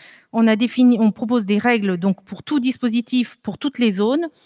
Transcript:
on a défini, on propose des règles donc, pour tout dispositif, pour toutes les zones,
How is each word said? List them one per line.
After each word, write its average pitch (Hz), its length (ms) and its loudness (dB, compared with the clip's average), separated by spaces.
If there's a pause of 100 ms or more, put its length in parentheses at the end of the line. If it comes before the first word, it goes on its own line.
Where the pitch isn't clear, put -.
(320)
on 226 140 2
a 220 100 2
défini, 247 420 2
on 220 140 2
propose 233 320 -2
des 202 140 0
règles 208 400 0
donc, 190 260 -2
pour - 180 -16
tout 302 160 -2
dispositif, 240 840 -2
pour 196 160 -10
toutes 285 200 -6
les 233 120 2
zones, 240 380 0 (180)